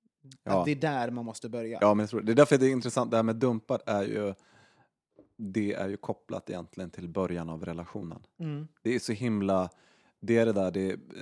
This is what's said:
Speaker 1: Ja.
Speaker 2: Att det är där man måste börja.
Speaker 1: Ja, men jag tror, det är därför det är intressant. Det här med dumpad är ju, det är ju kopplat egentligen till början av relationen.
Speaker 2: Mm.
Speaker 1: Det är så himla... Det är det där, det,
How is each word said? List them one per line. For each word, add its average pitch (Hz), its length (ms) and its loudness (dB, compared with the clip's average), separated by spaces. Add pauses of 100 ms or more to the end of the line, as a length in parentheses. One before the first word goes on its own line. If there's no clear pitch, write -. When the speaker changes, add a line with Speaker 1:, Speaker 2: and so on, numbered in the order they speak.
(440)
Speaker 1:
Ja. 98 160 2
Speaker 2:
Att 87 60 2
det 151 60 2
är 143 40 0
där 135 360 -2
man 120 140 -8
måste 113 240 -12
börja. 113 320 -8
Speaker 1:
Ja, 104 120 8
men 107 100 4
jag 101 60 -4
tror, 110 120 -2
det 107 100 0
är 117 40 4
därför 139 220 8
det 131 100 6
är 135 40 4
intressant. 120 400 -2
Det 117 60 4
här 113 60 4
med 113 120 0
dumpad 117 500 0
är 101 180 0
ju, 104 300 -2 (1040)
det 101 360 -2
är 95 140 -4
ju 101 100 -6
kopplat - 520 -8
egentligen 90 400 -10
till 90 200 -14
början 87 400 -4
av 80 160 -8
relationen. 85 540 -10 (200)
Speaker 2:
Mm. 156 280 -8 (140)
Speaker 1:
Det 120 140 0
är 117 40 0
så - 140 -6
himla... 98 560 0 (500)
Det 117 180 2
är 113 80 6
det 113 80 2
där, 95 180 0
det, 95 280 -2 (220)